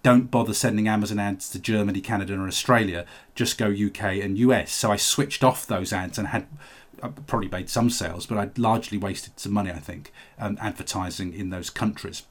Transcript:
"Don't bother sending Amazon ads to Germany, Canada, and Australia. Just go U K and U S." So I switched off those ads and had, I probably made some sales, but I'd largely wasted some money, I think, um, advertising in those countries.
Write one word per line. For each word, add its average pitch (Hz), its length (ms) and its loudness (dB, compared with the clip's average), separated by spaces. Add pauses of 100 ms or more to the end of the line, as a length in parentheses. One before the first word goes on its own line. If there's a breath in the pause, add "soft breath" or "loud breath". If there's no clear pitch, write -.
"Don't 123 260 8
bother 110 240 0
sending 107 340 2
Amazon 104 300 0
ads 101 320 -2
to 92 100 -8
Germany, 101 420 0
Canada, 98 320 -2
and 95 100 -4
Australia. 95 640 2 (260 loud breath)
Just - 240 0
go 107 120 2
U 101 200 0
K 98 320 -2
and 98 160 -2
U 123 160 6
S." - 180 0
So 110 200 2
I 101 60 4
switched - 460 0
off 127 220 2
those 92 260 -2
ads 92 280 -4
and 101 80 -2
had, - 180 -2 (560 loud breath)
I 123 60 -8
probably 117 420 -4
made 92 220 -6
some 117 180 4
sales, 90 380 -4
but 110 100 -2
I'd 104 220 -4
largely 113 400 2
wasted 95 400 -6
some 101 140 -4
money, 101 180 0
I 82 80 -8
think, 76 340 -14 (240 loud breath)
um, 104 240 -4
advertising 92 720 -4
in 95 160 -6
those 90 220 -8
countries. - 600 -4